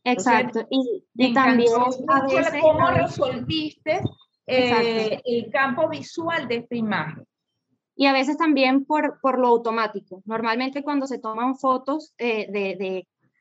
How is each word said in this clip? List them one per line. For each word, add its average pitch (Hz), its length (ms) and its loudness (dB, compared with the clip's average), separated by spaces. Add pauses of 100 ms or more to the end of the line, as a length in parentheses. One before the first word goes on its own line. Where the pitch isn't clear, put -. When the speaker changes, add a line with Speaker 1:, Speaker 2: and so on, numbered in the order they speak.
Speaker 1:
Exacto. 226 540 2
Speaker 2:
Entonces, 220 120 -6
Speaker 1:
Y, 262 320 -2 (120)
Speaker 2:
me 247 140 4
Speaker 1:
y 233 40 0
también 254 400 6
Speaker 2:
encantó 247 380 0
Speaker 1:
a 269 120 6
Speaker 2:
mucho 269 140 0
el - 80 2
Speaker 1:
veces, 294 160 -2
Speaker 2:
cómo 320 260 6
Speaker 1:
a 359 40 2
veces 339 160 -2 (100)
Speaker 2:
resolviste, 302 840 -4 (440)
Speaker 1:
Exacto. 240 420 2
Speaker 2:
eh, 220 380 -2
el 240 260 -2
campo 269 380 0
visual 330 580 -6
de 233 100 -2
esta 233 180 -8
imagen. 185 500 -4 (680)
Speaker 1:
Y 277 120 0
a 269 60 4
veces 269 240 0
también 269 480 2
por, 302 360 -2
por 262 180 0
lo 247 80 2
automático. 226 800 -2
Normalmente 240 580 -4
cuando 285 220 -2
se 262 140 -8
toman 233 380 -4
fotos, 269 600 -2
eh, 226 340 -4
de, 196 240 -4
de 185 320 -6 (340)